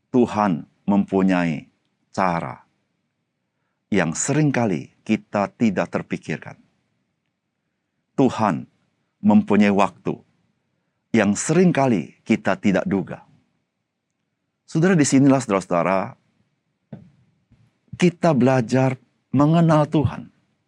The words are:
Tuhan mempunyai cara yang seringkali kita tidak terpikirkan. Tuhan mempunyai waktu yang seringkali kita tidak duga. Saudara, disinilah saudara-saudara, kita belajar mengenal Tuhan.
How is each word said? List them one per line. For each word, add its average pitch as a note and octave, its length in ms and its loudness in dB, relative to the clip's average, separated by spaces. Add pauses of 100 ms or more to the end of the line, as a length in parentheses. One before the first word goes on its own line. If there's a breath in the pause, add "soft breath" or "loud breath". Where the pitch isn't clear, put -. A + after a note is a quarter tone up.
Tuhan G#2 560 0 (220)
mempunyai F#2+ 800 0 (420)
cara E2+ 560 -6 (1300)
yang D#2+ 240 -2
seringkali C3 880 -4
kita G#2 480 -4
tidak F#2 400 -4
terpikirkan. - 640 -10 (1600)
Tuhan G#2+ 480 0 (540)
mempunyai G#2 500 4
waktu F#2+ 480 -2 (960)
yang G2+ 240 2
seringkali C3+ 880 0
kita G2+ 320 -2
tidak F#2+ 320 -2
duga. F#2 320 -6 (1400)
Saudara, F3 320 0
disinilah C3+ 400 4
saudara-saudara, F#2+ 800 -2 (1800)
kita F3 400 0
belajar C3 640 0 (320)
mengenal D3+ 560 2
Tuhan. - 480 -4 (340)